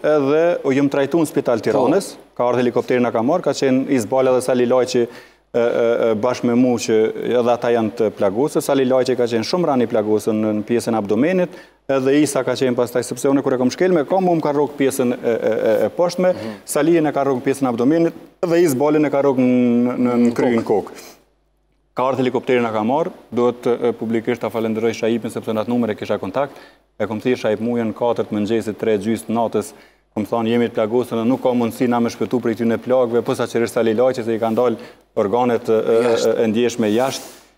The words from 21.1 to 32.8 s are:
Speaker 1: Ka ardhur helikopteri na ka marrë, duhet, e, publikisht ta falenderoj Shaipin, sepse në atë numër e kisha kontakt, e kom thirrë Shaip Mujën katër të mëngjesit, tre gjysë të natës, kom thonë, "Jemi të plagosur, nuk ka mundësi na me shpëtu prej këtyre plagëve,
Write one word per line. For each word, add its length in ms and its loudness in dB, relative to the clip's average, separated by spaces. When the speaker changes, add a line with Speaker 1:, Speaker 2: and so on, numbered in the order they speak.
Speaker 1:
Ka 80 0
ardhur 160 0
helikopteri 400 2
na 100 0
ka 140 0
marrë, 260 0
duhet, 320 0
e, 260 0
publikisht 480 -4
ta 140 -4
falenderoj 400 -2
Shaipin, 400 -2
sepse 160 -8
në 160 -2
atë 80 -4
numër 180 0
e 60 -4
kisha 240 -4
kontakt, 320 -4
e 100 -2
kom 100 -6
thirrë 220 0
Shaip 180 0
Mujën 380 -2
katër 320 -2
të 80 -4
mëngjesit, 400 -2
tre 240 0
gjysë 240 -4
të 80 -4
natës, 400 -2
kom 120 -4
thonë, 280 -2
"Jemi 160 2
të 80 -6
plagosur, 480 -2
nuk 160 0
ka 80 0
mundësi 400 0
na 100 0
me 100 0
shpëtu 300 -4
prej 160 -2
këtyre 220 0
plagëve, 480 0